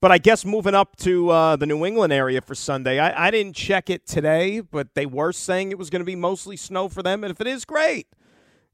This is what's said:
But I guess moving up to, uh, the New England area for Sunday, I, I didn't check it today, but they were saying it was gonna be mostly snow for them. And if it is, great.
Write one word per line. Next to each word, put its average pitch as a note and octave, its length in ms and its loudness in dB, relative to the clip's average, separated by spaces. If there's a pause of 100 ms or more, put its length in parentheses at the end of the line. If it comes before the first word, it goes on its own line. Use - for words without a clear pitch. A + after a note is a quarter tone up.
But F#3 120 8
I F3 60 8
guess G#3+ 260 4
moving G3 320 0
up G3 220 2
to, F3+ 320 2
uh, D#3+ 260 4
the D3 100 -2
New D3+ 180 0
England G3+ 280 2
area C3 280 0
for - 140 -12
Sunday, C3 460 -2
I, E3 260 0
I G3 60 2
didn't G3+ 240 -2
check G3 340 -2
it - 160 -4
today, D#3+ 540 0
but D3+ 340 -8
they C#3+ 120 -2
were C#3+ 260 -4
saying F#3+ 400 -4
it G3 60 -10
was F3 120 -12
gonna F3 140 -4
be F#3 100 -6
mostly F#3 420 -4
snow F#3 320 -6
for F#3+ 140 -10
them. G3 220 -2
And F#3+ 80 -6
if - 80 -10
it A3 80 -4
is, C4 160 -6
great. D#4 420 -2 (680)